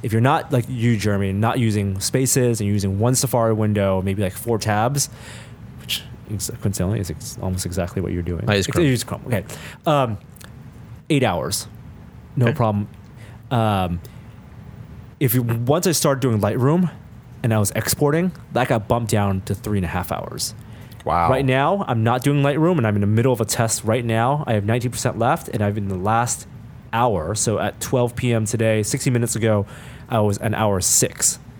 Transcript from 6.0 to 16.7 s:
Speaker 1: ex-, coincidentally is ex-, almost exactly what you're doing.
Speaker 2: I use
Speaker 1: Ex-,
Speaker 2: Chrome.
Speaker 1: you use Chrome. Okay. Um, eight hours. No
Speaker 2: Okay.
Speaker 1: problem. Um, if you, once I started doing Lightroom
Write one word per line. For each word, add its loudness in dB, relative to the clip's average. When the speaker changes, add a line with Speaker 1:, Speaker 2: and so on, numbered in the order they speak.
Speaker 1:
ex-, -6
coincidentally 0
is -4
ex-, -10
almost -4
exactly -4
what -2
you're -2
doing. -4
Speaker 2:
I 6
use 2
Speaker 1:
Ex-, -6
Speaker 2:
Chrome. 4
Speaker 1:
you 4
use 0
Chrome. -8
Okay. -2
Um, 2
eight 4
hours. 0
No 4
Speaker 2:
Okay. 2
Speaker 1:
problem. 2
Um, 2
if 2
you, 2
once 2
I 4
started 2
doing 2
Lightroom 2